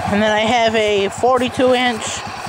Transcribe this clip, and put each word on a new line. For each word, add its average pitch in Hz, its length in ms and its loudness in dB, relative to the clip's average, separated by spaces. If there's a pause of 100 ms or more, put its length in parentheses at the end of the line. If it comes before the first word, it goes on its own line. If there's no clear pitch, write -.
(120)
And 202 80 0
then 214 120 2
I 214 80 2
have 226 340 2
a 208 360 0
forty-two 254 680 2
inch 247 280 0 (460)